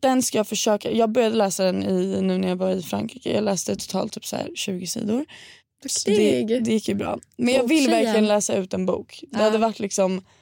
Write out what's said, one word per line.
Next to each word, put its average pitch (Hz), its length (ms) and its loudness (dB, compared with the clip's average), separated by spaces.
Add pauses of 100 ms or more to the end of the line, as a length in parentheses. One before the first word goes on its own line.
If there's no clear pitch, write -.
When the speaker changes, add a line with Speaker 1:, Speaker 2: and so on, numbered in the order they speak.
Speaker 1:
den 262 200 4
ska - 160 -2
jag 214 100 2
försöka. 214 440 0
Jag 226 200 2
började 226 240 2
läsa 196 280 2
den 190 180 0
i, 190 400 0
nu 185 160 0
när 185 100 0
jag 180 80 0
var 185 140 0
i 185 120 -2
Frankrike. - 520 -6
Jag 208 100 0
läste 202 320 -2
totalt 196 360 -6
typ - 140 -12
så - 100 -6
här - 180 -4
tjugo 185 320 -6
sidor. 214 380 -4 (640)
Så - 240 -2
det, 247 300 4
Speaker 2:
Duktig. 226 240 0
Speaker 1:
det 226 80 0
gick 220 160 0
ju 196 60 0
bra. 202 240 -4 (180)
Men 240 180 2
jag 254 140 2
vill 302 160 4
Speaker 2:
Boktjejen. 233 200 4
Speaker 1:
verkligen 214 240 4
läsa 208 280 2
ut 185 180 -4
en 185 120 -2
bok. - 360 -4
Det - 160 -10
Speaker 2:
Ja. 214 60 4
Speaker 1:
hade 220 140 4
varit 220 200 0
liksom 190 440 -2 (200)